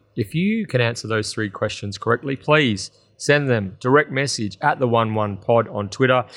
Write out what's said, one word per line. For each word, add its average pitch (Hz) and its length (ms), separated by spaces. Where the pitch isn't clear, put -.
if - 180
you 202 320
can 127 140
answer 117 280
those 107 240
three 107 180
questions 104 480
correctly, 127 380
please 139 540
send 147 320
them 101 320
direct 143 300
message 131 500
at 147 200
the 123 80
one 113 260
one 104 240
pod 117 300
on 104 200
Twitter. 127 360